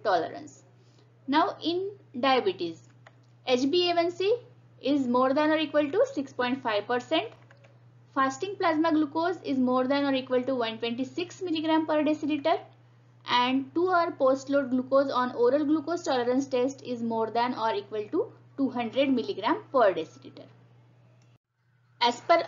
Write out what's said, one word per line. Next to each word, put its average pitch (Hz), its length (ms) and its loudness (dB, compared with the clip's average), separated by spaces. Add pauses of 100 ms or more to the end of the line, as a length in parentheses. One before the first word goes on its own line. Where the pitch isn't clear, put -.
tolerance. - 600 -4 (680)
Now 330 340 0
in 370 280 -2 (280)
diabetes, 208 720 0 (580)
H 254 240 2
b 349 200 2
A 339 40 0
one 339 160 2
C 381 240 0 (460)
is 269 260 0
more 254 280 2
than 302 160 2
or 311 80 2
equal 302 320 0
to 440 240 2
six 269 180 -6
point 247 300 -2
five 208 240 -2
percent, 320 420 -2 (840)
fasting 285 420 0
plasma 330 360 2
glucose 320 520 0
is 262 140 -2
more 254 280 2
than 285 200 0
or 269 80 2
equal 254 280 0
to 262 120 -2
one 226 240 -4
twenty-six 254 640 -6
milligram 320 440 0
per 302 160 2
deciliter, 302 560 0 (720)
and 254 460 2
two-hour 349 380 2
post-load 269 580 2
glucose 269 400 2
on 247 220 -2
oral 262 340 2
glucose 320 380 0
tolerance 254 420 0
test 262 360 -2
is 240 200 -8
more 226 280 -2
than 240 280 0
or 220 160 0
equal 214 340 -6
to 359 240 -2 (240)
two 269 140 0
hundred 247 400 0
milligram 220 480 -2 (120)
per 220 220 4
deciliter. - 540 -10 (1600)
As 247 140 -2
per 330 280 4